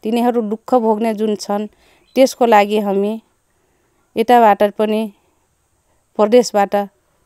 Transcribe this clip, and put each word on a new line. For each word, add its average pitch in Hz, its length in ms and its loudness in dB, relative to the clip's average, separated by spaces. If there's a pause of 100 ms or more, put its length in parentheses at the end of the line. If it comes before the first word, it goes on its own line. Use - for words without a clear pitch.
तिनीहरू 233 380 -2
दुःख 220 340 -4
भोग्ने 220 380 0
जुन 214 220 -4
छन्, 208 320 -6 (480)
त्यसको 254 300 2
लागि 208 340 2
हामी 202 420 -4 (960)
यताबाट 220 460 4
पनि 214 500 -4 (1040)
प्रदेशबाट 208 580 2 (500)